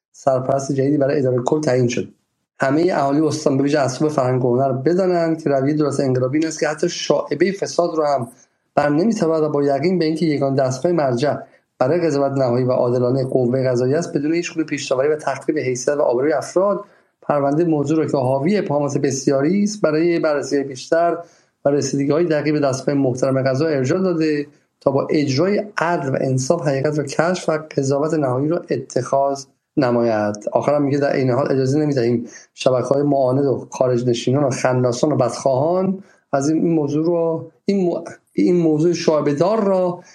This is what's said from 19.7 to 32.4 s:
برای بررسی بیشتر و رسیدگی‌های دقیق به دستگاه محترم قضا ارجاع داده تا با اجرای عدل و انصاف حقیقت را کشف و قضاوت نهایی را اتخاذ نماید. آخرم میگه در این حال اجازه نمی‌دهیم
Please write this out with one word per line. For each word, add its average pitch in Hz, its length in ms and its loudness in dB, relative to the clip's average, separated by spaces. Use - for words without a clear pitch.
برای 165 380 2
بررسی 143 440 -2
بیشتر 160 540 -4
و 147 40 0
رسیدگی‌های 143 560 0
دقیق 151 280 0
به 151 60 0
دستگاه 139 360 -2
محترم 135 480 0
قضا 135 240 0
ارجاع 147 320 0
داده 156 480 0
تا 139 100 2
با 135 180 0
اجرای 156 540 0
عدل 156 320 -2
و 131 120 -2
انصاف 131 400 0
حقیقت 147 360 -2
را 143 60 0
کشف 165 460 -2
و 156 100 0
قضاوت 143 360 0
نهایی 139 340 0
را 170 220 -2
اتخاذ 139 760 -2
نماید. 117 560 0
آخرم 147 300 2
میگه 143 160 0
در 139 180 0
این 131 140 2
حال 139 220 0
اجازه 135 280 0
نمی‌دهیم 123 480 0